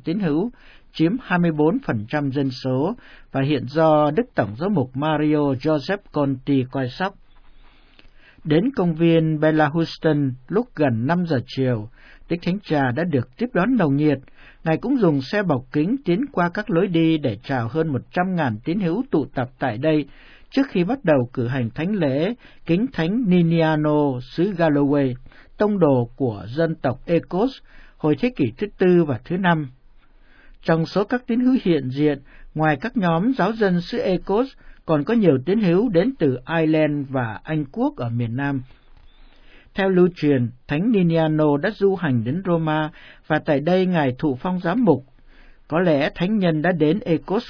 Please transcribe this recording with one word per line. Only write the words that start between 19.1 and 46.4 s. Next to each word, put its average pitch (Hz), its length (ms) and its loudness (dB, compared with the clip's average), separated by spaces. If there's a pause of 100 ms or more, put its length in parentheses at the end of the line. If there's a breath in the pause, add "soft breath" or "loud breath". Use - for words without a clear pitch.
tụ 147 140 0 (100)
tập 123 140 -4 (100)
tại 120 200 -4
đây 151 260 0 (460 loud breath)
trước 269 180 0
khi 180 160 0
bắt 240 200 -2
đầu 135 280 2
cử 120 140 -2
hành 120 240 -2
thánh 180 240 -4
lễ 160 400 0 (320 loud breath)
kính 185 260 0
Thánh 196 340 -2
Niniano 156 960 2
xứ 190 300 -2
Galloway, 143 600 2 (440 soft breath)
tông 208 200 0
đồ 135 380 4
của 107 300 -4
dân 156 280 -2
tộc 131 320 -4
Ecos 185 520 -2 (380 soft breath)
hồi 151 240 0
thế 247 160 0
kỷ 156 80 0 (140)
thứ 208 80 -4 (120)
tư 180 260 4
và 151 200 -4
thứ 175 120 -6
năm. 170 320 0 (920 soft breath)
Trong 165 240 0
số 196 180 -2
các 247 220 -4
tín 233 140 0
hữu 254 220 2
hiện 147 280 0
diện, 143 280 0 (360 soft breath)
ngoài 156 260 2
các - 160 -8
nhóm 180 360 2
giáo 208 200 0
dân 196 280 0
xứ 233 180 -6
Ecos, 196 500 0 (380 soft breath)
còn 147 180 0
có 214 100 0
nhiều 180 320 4
tín 208 140 0
hữu 196 280 4
đến 202 300 2
từ 131 200 2 (200)
Ireland 156 520 0
và 120 320 -4
Anh 151 300 -4
Quốc 277 240 -4
ở 120 140 -6
miền 117 260 -4
Nam. 139 260 -2 (1120 soft breath)
Theo 196 140 0
lưu 180 280 4
truyền, 135 320 2 (200)
Thánh 180 240 0
Niniano 160 640 2
đã 151 140 -2
du 196 240 2
hành 139 300 0
đến 151 220 -4
Roma 156 440 0 (360 loud breath)
và 156 120 0
tại 143 220 0
đây 180 260 2
Ngài 151 320 0
thụ 143 160 0
phong 180 260 -4
giám 185 240 -2
mục. 143 200 2 (640 soft breath)
Có 156 120 0
lẽ 156 340 2
Thánh 208 240 -2
Nhân 165 240 0